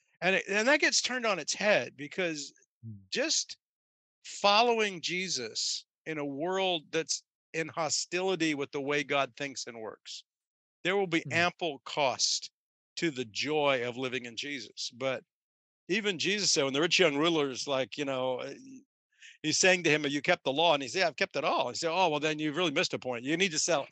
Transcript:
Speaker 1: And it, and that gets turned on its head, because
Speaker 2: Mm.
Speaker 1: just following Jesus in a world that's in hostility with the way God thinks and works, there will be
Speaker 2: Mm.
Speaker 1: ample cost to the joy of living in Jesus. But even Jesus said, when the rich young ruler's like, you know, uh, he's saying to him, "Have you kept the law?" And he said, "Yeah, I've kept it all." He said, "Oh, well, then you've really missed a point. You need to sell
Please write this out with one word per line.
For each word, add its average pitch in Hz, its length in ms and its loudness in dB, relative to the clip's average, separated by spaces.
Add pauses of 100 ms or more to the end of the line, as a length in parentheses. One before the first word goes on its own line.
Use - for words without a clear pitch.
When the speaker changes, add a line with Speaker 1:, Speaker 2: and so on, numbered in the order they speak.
(200)
Speaker 1:
And 185 160 2
it, - 120 0
and 208 200 2
that 294 120 4
gets 302 220 2
turned 240 240 -4
on 196 120 0
its 147 160 -4
head, 147 420 0
because 147 560 -6 (340)
Speaker 2:
Mm. 110 100 -12 (140)
Speaker 1:
just - 460 -2 (680)
following 208 760 4
Jesus 156 840 -4 (220)
in 160 120 -6
a 147 60 -4
world 170 680 -2
that's - 300 -2 (320)
in 160 140 -2
hostility 165 840 0
with 139 180 -6
the 147 80 -4
way 143 240 0
God 135 320 0
thinks 139 300 -8
and 117 140 -14
works, - 440 -14 (600)
there 185 120 2
will 202 120 2
be 160 180 0
Speaker 2:
Mm. 143 60 -6
Speaker 1:
ample 170 520 0
cost - 680 0 (460)
to 170 140 0
the 127 160 -4
joy 127 640 0
of 117 100 -6
living 127 280 -4
in 117 100 -14
Jesus. 135 580 -8
But 127 300 -4 (640)
even 202 300 -2
Jesus 185 340 0
said, 151 120 4
when 135 100 -2
the 139 60 2
rich 165 180 4
young 156 180 6
ruler's 147 520 2
like, 131 300 -2
you 147 80 -2
know, 127 340 -2
uh, 135 140 -8 (880)
he's 156 160 0
saying 185 260 6
to 160 60 6
him, 151 140 4
"Have 143 80 0
you 143 100 -2
kept 175 220 0
the 135 80 2
law?" 160 220 4
And 139 80 0
he 131 80 -6
said, 156 100 -2
"Yeah, 180 80 4
I've 143 80 -6
kept - 200 -2
it 139 80 -2
all." 240 260 0
He 117 60 -8
said, 165 160 -2
"Oh, 180 180 4
well, 147 100 0
then 156 180 0
you've 151 180 -2
really 175 160 2
missed 170 220 0
a 127 40 -2
point. 120 260 -6
You 147 120 0
need 185 160 2
to 151 80 -2
sell 147 320 0